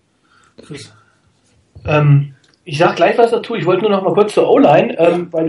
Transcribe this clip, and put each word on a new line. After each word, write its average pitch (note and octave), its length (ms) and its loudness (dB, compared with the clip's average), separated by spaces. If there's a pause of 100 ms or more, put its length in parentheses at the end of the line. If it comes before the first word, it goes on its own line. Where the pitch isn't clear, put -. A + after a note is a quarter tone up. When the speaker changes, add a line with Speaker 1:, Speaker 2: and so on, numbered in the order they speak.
(580)
Speaker 1:
Chris? C3+ 360 -20 (920)
Speaker 2:
Ähm, D3 480 0 (300)
ich D3 160 -10
sag F#3+ 160 0
gleich G#3 220 0
was A#3 140 2
dazu. A3+ 240 -4
Ich D#3+ 100 -8
wollte F#3 180 0
nur G#3+ 80 0
noch G3 120 -2
mal E3+ 100 -2
kurz G3+ 200 0
zur E3 160 0
O-Line, A3 480 2
ähm, F3 240 0
Speaker 1:
Ja. E3+ 100 -10
Speaker 2:
weil E3 180 -4